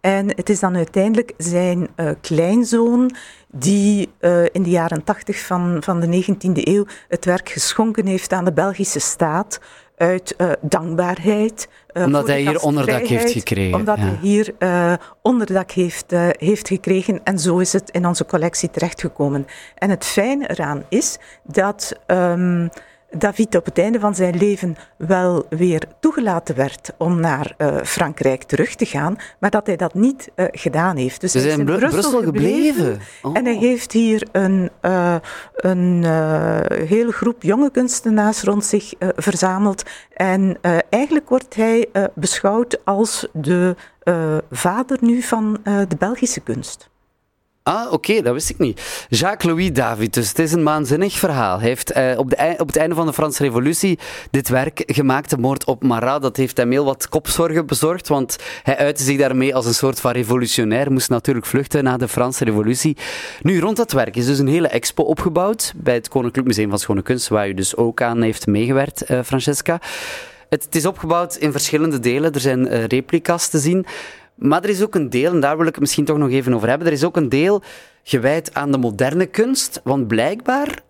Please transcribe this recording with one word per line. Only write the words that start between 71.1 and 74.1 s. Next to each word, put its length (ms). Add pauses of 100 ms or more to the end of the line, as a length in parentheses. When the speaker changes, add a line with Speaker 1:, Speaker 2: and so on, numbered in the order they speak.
Speaker 2:
in 160
verschillende 480
delen. 340
Er 60
zijn, 280
eh, 180
replica's 640
te 120
zien. 260 (580)